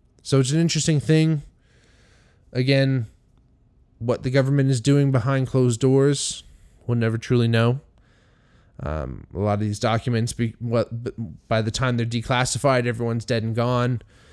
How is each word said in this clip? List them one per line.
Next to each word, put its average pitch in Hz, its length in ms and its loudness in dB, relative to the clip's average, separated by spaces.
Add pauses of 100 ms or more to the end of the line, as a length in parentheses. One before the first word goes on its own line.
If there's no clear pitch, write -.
(240)
So 135 160 2
it's 131 120 0
an 160 80 0
interesting 160 400 0
thing. 160 420 2 (1120)
Again, 135 540 2 (880)
what 117 240 -2
the 135 80 -4
government 135 400 2
is 127 100 2
doing 139 320 4
behind 131 360 2
closed 123 320 2
doors, 135 640 2 (420)
we'll 120 120 0
never 113 200 0
truly 117 300 2
know. 117 320 2 (1000)
Um, 67 540 -8
a 87 60 -8
lot 104 140 0
of 104 80 -2
these 104 180 -4
documents, 113 540 -2
be, 113 260 -4
what, 117 440 -4
b-, - 80 -8 (360)
by 113 160 0
the 110 80 -2
time 127 260 -2
they're 117 80 -2
declassified, 123 800 0
everyone's 117 400 -4
dead 117 160 -2
and 113 140 -4
gone. 123 480 0 (300)